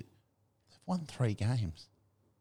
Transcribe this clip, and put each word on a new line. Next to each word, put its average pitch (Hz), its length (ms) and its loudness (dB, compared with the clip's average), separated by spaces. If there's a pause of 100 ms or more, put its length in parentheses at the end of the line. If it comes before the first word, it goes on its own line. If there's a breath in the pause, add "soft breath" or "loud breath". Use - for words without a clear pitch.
(720)
They've - 160 -20
won 180 200 0
three 113 280 2
games. 107 540 0 (520)